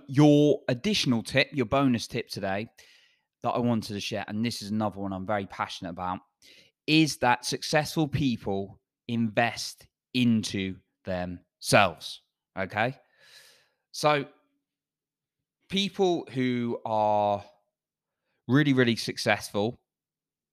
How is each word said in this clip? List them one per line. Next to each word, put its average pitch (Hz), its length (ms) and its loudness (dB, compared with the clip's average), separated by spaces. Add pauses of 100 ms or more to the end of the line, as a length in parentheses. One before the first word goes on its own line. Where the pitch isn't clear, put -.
your 147 640 6
additional 127 520 0
tip, - 320 0
your 127 140 -2
bonus 135 400 2
tip - 220 -8
today 98 380 -6 (760)
that 120 80 -2
I - 80 -2
wanted 113 340 -2
to 101 60 -6
share, 101 280 -6
and 107 160 -4
this 117 200 -4
is 101 80 -8
another 107 280 -2
one 98 140 -6
I'm 95 140 -8
very 104 180 -2
passionate 98 460 -10
about, 90 280 -6 (680)
is 151 300 4
that - 280 2
successful 151 600 0
people 107 720 -4 (280)
invest 117 800 -2 (300)
into 107 640 2 (280)
themselves, 90 1160 0 (360)
okay? 104 380 -2 (960)
So 147 340 0 (1400)
people 185 640 0
who 123 500 -2
are 104 640 2 (1000)
really, 143 260 4
really 120 220 4
successful, - 840 -2 (720)